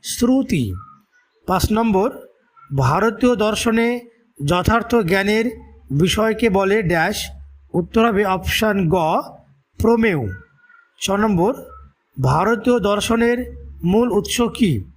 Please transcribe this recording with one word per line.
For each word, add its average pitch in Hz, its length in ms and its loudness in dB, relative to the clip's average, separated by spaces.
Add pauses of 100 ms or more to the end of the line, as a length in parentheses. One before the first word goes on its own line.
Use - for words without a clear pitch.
শ্রুতি। 226 720 0 (720)
পাঁচ 185 260 0
নম্বর, 220 380 2 (680)
ভারতীয় 208 600 2
দর্শনে 226 640 0 (440)
যথার্থ 180 520 2
জ্ঞানের 196 480 2 (460)
বিষয়কে 214 600 0
বলে 196 320 0
ড্যাশ। 175 480 -2 (440)
উত্তর 220 340 0
হবে 208 160 2
অপশন 196 640 0
গ, 175 340 0 (560)
প্রমেয়। 214 500 2 (720)
ছ - 100 -6
নম্বর, 208 440 2 (680)
ভারতীয় 202 560 2
দর্শনের 226 800 0 (280)
মূল 220 280 2
উৎস 202 280 -2
কি? 185 440 0 (120)